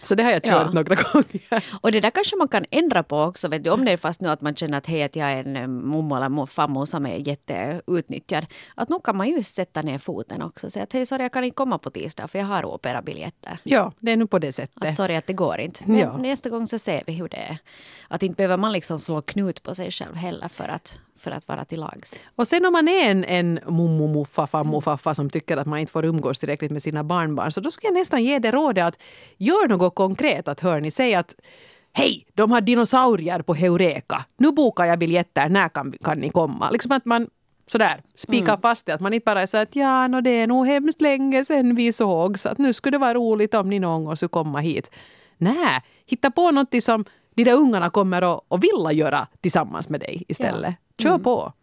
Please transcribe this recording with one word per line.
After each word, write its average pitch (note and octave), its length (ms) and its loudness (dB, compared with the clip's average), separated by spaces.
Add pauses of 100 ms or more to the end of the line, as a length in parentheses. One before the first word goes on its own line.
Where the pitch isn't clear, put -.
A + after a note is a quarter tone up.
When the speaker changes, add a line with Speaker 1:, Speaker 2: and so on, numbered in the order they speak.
(120)
Speaker 1:
Så G3 40 4
det A3+ 80 2
har A#3+ 80 4
jag E3 120 0
kört G#3+ 240 4
Speaker 2:
Ja. F3+ 60 -2
Speaker 1:
några D#3+ 220 2
<laughs> - 180 -2
gånger. - 500 0 (180)
Speaker 2:
Och A3 100 2
det G#3+ 80 2
där G3+ 100 2
kanske G4+ 260 -2
man E4 120 2
kan G3+ 240 -2
ändra C4 320 2
på D3+ 200 -2
också, F3+ 240 -4
vet D3+ 160 -4
du, E3 60 0
om B3 160 2
det G#3 60 2
är F3 60 2
fast E3 240 -6
nu F3 80 -2
att D3+ 120 -2
man D3 140 -4
känner D3 220 -4
att, - 100 -8
hej, D#3+ 160 -2
att C#3+ 120 -6
jag D3 160 -2
är C3 120 -4
en, C3+ 120 -8
eh, B2+ 120 -6
mommo C#3 480 -4
eller C3 140 -2
mo-, C#3 160 -2
fammo C#3+ 400 -2
som D3 200 -6
är G2 100 -6 (120)
jätteutnyttjad. D#3 1200 -6 (300)
Att - 140 -6
nog F4 140 -4
kan G3+ 140 -2
man G3+ 120 -2
ju D#4 140 -2
sätta - 380 -6
ner D3 160 -6
foten - 440 -10
också. E3 280 -12
Säga G3+ 140 -8
att, - 100 -12
hej, B3+ 120 -2
sorry, C4 180 -4
jag B3 100 -6
kan B3+ 100 -2
inte B3 120 -6
komma C4 220 -2
på - 120 -10
tisdag - 380 -10
för G3 120 -6
jag G3 60 -2
har G3 200 -2
operabiljetter. - 1000 -10
Speaker 1:
Ja, G3+ 360 2
det A3+ 120 -2
är A3+ 60 2
nu A3+ 100 2
på F#3 120 0
det D3 120 -4
sättet. - 340 -8
Speaker 2:
Att D3+ 100 -2
sorry, F3+ 200 -2
att D#3 120 -4
det F#3+ 60 -4
går E3 260 -2
inte. D#3 260 -10
Men G#3+ 140 4
Speaker 1:
Ja. C3+ 180 0
Speaker 2:
nästa C4 320 -4
gång A3+ 180 -4
så A3+ 120 -6
ser F3 280 -4
vi E3 60 -8
hur E3 160 -8
det - 80 -12
är. D#3+ 200 -10 (500)
Att E3+ 160 -4
inte F3+ 120 -2
behöver F#3 220 2
man G#3+ 140 0
liksom E3 280 -4
slå D3+ 220 -4
knut G3 420 -4
på - 120 -10
sig F#3 160 -8
själv - 240 -10
heller E3+ 320 -8
för - 200 -12
att, - 320 -10 (200)
för - 120 -10
att - 160 -12
vara - 180 -8
till E3 140 -10
lags. - 420 -14 (140)
Speaker 1:
Och A#3+ 120 0
sen F4 180 2
om F4+ 80 4
man D#4+ 140 4
är F4 240 4
en, F#3+ 140 2
en F3 420 0
mommo, D#3+ 400 2
muffa, D3+ 400 0
fammo, D3+ 340 -2
faffa D3+ 340 -2
som C#3+ 140 -2
tycker D#3 280 -4
att C#3 100 -4
man D3+ 120 -4
inte D#3 120 -6
får D#3+ 140 -2
umgås D#3 340 -2
tillräckligt D3+ 320 -4
med D3 120 -6
sina D3+ 200 -4
barnbarn, D#3 480 -2
så F#3+ 100 -6
då D4+ 100 -4
skulle - 160 -6
jag F#4+ 120 2
nästan C#4 240 0
ge C4+ 160 2
det A3+ 120 0
rådet B3 340 2
att E3 120 -2 (400)
gör E4+ 300 2
något F3+ 280 2
konkret. F#3+ 520 0
Att C#3+ 120 -6
hör E3 220 0
ni, D3+ 100 -4
säg B3 240 2
att F3 200 -2 (580)
hej, C4+ 400 0
de G#3+ 180 4
har A#3+ 100 4
dinosaurier A3 800 2
på E3+ 120 -2
Heureka. F3 720 2 (120)
Nu D4 140 6
bokar A#3+ 340 4
jag E3+ 140 4
biljetter, E3 500 2
när F#3 200 4
kan, - 240 -8 (100)
kan - 160 -2
ni D3+ 100 -4
komma? D#3+ 420 0
Liksom A#3+ 200 -2
att C4 140 0
man A#3 220 0 (400)
sådär G#3 340 2 (140)
spikar G#3 340 0
Speaker 2:
Mm. G3 120 2
Speaker 1:
fast A#3 240 2
det, E3 80 -4
att D#3 80 -4
man G3+ 120 0
inte A3+ 120 -2
bara G#3 160 2
är F#3+ 40 0
så G#3+ 120 -2
att G#3+ 180 0
ja, C4 320 2
nå, B3+ 140 0
det B3+ 80 2
är A3+ 180 2
nog B3+ 200 4
hemskt C#4+ 340 0
länge C4+ 440 2
sedan B3 300 4
vi A#3 180 4
såg, F#3+ 460 2
så G#3 100 -4
att G#3+ 80 -4
nu C4+ 160 4
skulle C#4 220 -2
det C#4 60 0
vara A#3+ 120 2
roligt A3 400 2
om G3 160 2
ni G3+ 100 0
någon E3 260 0
gång D#3 120 -4
skulle F3 120 -2
komma D3+ 300 -2
hit. D#3 320 -4 (460)
Nej, G3 440 2 (240)
hitta C4 260 0
på F4 200 4
något C4+ 320 2
som A3 220 0 (300)
de A#3 80 4
där B3 100 8
ungarna A3+ 360 4
kommer F#3 320 2 (140)
att, - 120 -12
att F#3 160 0
vilja A#3 280 2
göra D3+ 360 2 (140)
tillsammans - 480 -2
med D3+ 100 -4
dig - 280 -10
istället. - 480 -4 (220)
Speaker 2:
Ja. A3+ 60 -6
Speaker 1:
Kör D4 60 4
Speaker 2:
Mm. F4+ 140 2
Speaker 1:
på. - 400 0